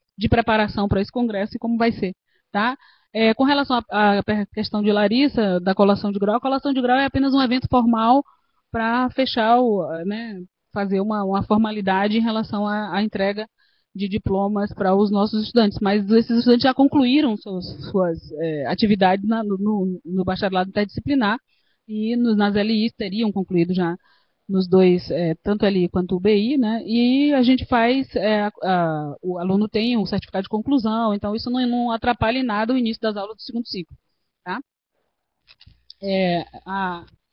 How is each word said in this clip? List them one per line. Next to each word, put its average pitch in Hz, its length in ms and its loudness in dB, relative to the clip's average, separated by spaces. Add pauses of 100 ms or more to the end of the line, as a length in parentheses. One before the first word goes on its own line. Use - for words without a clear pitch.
(160)
de 202 100 -4
preparação 214 640 2
pra 196 140 0
esse 208 100 -8
congresso 220 440 -4
e - 20 -14
como 233 180 -2
vai 233 160 2
ser, 190 220 -6 (360)
tá? 233 280 -2 (340)
É, 226 220 2
com 262 100 0
relação 277 320 2 (140)
à, 202 280 4
à 196 40 0
per-, 208 320 -2
questão 208 280 -4
de 208 80 2
Larissa, 208 720 2
da 185 140 0
colação 202 360 2
de 196 80 -4
grau, 202 180 0
a - 40 -4
colação 269 320 -2
de 262 80 0
grau 247 160 2
é 277 80 2
apenas 269 300 0
um 269 80 4
evento 254 260 0
formal 233 560 2 (460)
pra 233 400 -2
fechar 240 500 2
o, 208 260 2 (200)
né, 214 360 -8 (300)
fazer 202 260 -2
uma, 208 240 -2
uma 196 200 0
formalidade 208 760 0
em 226 60 2
relação 220 440 -2
à, 208 300 -4
à 202 60 0
entrega 208 440 -2 (480)
de 196 140 -4
diplomas 202 640 -2
pra 190 240 0
os 202 140 2
nossos 214 320 0
estudantes. 208 360 2
Mas 202 320 0
esses 233 280 4
estudantes 240 240 4
já 262 100 4
concluíram 269 640 2
suas, 190 300 -10 (240)
suas, 170 420 -2
é, 156 360 -6
atividades 196 600 2
na, 226 160 -2
no, 196 140 -4
no, 196 440 -2
no 185 220 -4
bacharelado 190 460 -2
interdisciplinar 220 680 -2 (480)
e 214 300 -4
nos, 240 180 2
nas 202 220 2
L 208 160 0
Is 220 220 0
teriam 208 360 -4
concluído 180 440 0
já 175 200 0 (540)
nos 190 180 0
dois, 180 440 4
é, 165 320 -2
tanto 208 240 0
L 190 180 2
I 170 60 0
quanto 180 260 -2
o 180 40 -4
B 208 140 2
I, 220 220 0
né? 226 300 0
E 254 480 2
a 254 80 4
gente 247 240 2
faz, 247 500 0
é, 208 280 0
a, 214 80 -4 (100)
a, 160 580 -2
o 180 160 -4
aluno 190 320 0
tem 233 300 0
um 190 80 0
certificado 190 380 -4
de - 40 -16
conclusão, 220 640 0
então 208 220 -4
isso 233 160 -6
não, 254 160 -2
não 240 240 0
atrapalha 226 480 -2
em 262 40 -2
nada 220 300 -2
o 262 60 2
início 226 240 -2
das 214 160 -4
aulas 208 180 -10
do - 60 -20
segundo 233 240 -8
ciclo, 185 280 -10 (480)
tá? 196 200 -8 (1400)
É, 190 440 0 (180)
a, 185 400 -6 (280)